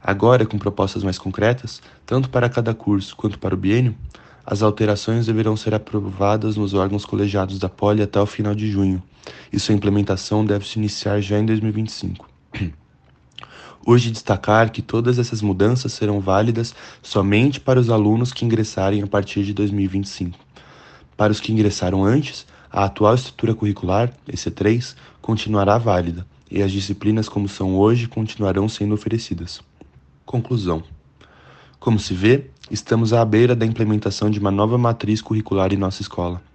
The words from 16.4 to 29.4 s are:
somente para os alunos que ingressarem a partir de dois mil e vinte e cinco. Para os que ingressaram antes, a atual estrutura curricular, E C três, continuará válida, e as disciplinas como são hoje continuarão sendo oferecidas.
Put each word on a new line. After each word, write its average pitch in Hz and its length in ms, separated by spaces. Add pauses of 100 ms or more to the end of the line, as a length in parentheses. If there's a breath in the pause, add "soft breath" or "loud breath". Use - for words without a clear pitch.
somente 107 600
para 127 180
os 117 100
alunos 113 440
que - 120
ingressarem 104 580
a 101 40
partir 101 380
de 101 100
dois 101 160
mil 101 140
e 95 40
vinte 98 180
e - 20
cinco. - 360 (720 loud breath)
Para 107 160
os 107 80
que - 120
ingressaram 98 520
antes, 131 420 (240 loud breath)
a 98 140
atual 104 300
estrutura 113 400
curricular, 104 580 (140)
E - 100
C - 140
três, 113 460 (240 loud breath)
continuará 107 580
válida, 90 480 (240)
e 95 120
as 95 100
disciplinas 101 560
como 101 200
são 95 280
hoje 117 320
continuarão 104 600
sendo 104 260
oferecidas. 101 680 (600)